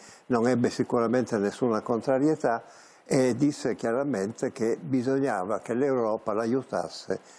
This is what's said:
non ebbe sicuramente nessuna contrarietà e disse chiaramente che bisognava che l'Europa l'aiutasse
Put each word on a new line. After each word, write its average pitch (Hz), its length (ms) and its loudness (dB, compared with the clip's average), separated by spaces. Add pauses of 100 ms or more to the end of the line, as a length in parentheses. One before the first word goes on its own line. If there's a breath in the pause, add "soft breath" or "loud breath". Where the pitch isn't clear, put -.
(260 loud breath)
non 120 220 2
ebbe 120 220 2
sicuramente 117 680 0
nessuna 104 440 0
contrarietà 131 840 0 (440 loud breath)
e 127 280 4
disse 139 400 0
chiaramente 120 760 -2
che 113 300 -2
bisognava 127 800 0
che - 140 -6
l'Europa 120 580 0
l'aiutasse 107 880 -2 (180 loud breath)